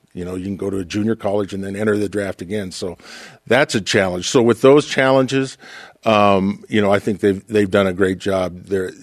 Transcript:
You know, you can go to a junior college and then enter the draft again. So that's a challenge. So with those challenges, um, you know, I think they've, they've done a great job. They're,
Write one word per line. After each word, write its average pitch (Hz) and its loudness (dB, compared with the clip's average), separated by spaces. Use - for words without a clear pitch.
You 90 -10
know, 90 -10
you 92 -8
can 98 -6
go 98 -6
to 98 -4
a 92 -8
junior 104 -2
college 101 -4
and 98 -8
then 98 -10
enter 104 0
the 104 -2
draft 98 -6
again. 95 -8
So 90 -10
that's 135 2
a 113 0
challenge. 92 -2
So 131 4
with 113 2
those 139 6
challenges, 135 0
um, 101 2
you 107 0
know, 98 2
I 104 4
think 98 -4
they've, 98 0
they've 104 0
done 101 2
a 95 -2
great 95 0
job. 90 -4
They're, 92 -4